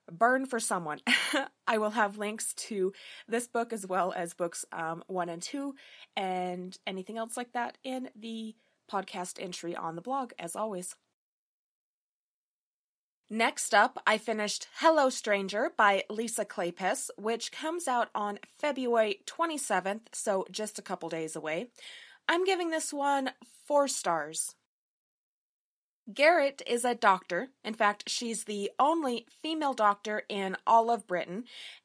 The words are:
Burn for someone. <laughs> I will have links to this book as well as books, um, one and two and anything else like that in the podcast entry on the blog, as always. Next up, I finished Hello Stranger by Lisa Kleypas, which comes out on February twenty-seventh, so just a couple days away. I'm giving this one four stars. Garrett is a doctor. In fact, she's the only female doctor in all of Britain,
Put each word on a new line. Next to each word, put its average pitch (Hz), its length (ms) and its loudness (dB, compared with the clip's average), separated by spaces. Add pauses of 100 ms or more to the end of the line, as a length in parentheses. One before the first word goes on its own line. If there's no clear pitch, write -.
(120)
Burn 247 340 4
for 240 140 -2
someone. 170 400 -2 (340)
<laughs> - 340 -2
I 233 100 4
will 214 140 2
have 208 260 2
links 214 380 -4
to 196 380 -2 (340)
this 233 200 -2
book 233 260 -2
as 196 120 -6
well 185 300 2
as 175 180 -4
books, - 380 -4
um, 165 360 -6
one 180 220 -2
and 170 120 -6
two 277 340 -6 (400)
and 180 600 -4 (100)
anything 190 300 -8
else 226 200 -6
like 240 160 -8
that 240 300 -4
in 262 320 -6
the 220 400 -10 (360)
podcast 190 500 -6
entry 170 340 -8
on 165 200 -6
the 170 60 -8
blog, 254 380 -4
as 170 160 -6
always. 196 400 -6 (2250)
Next 226 440 0
up, 220 340 6
I 220 100 4
finished 214 500 -4 (100)
Hello 302 320 6
Stranger 208 640 0
by 202 340 6
Lisa 220 360 -2
Kleypas, 185 720 -2
which 220 340 -4
comes 330 360 -4
out 240 280 2
on 208 240 -4 (180)
February 240 680 2
twenty-seventh, 220 880 -2
so 190 360 0
just 208 300 -6
a - 20 -12
couple 175 280 -8
days 160 260 -6
away. 160 320 -4 (600)
I'm 349 160 4
giving 359 240 2
this 320 240 -2
one 277 380 2 (340)
four 285 240 4
stars. 160 640 -2 (1600)
Garrett 277 520 6
is 240 200 0
a 247 100 2
doctor. 196 540 2 (160)
In 214 80 -4
fact, 208 360 2
she's 226 360 -4
the 202 340 -4
only 277 460 2 (160)
female 311 320 -2
doctor 214 560 0
in 190 260 -2 (100)
all 226 240 6
of 233 160 0
Britain, 180 380 -4 (420)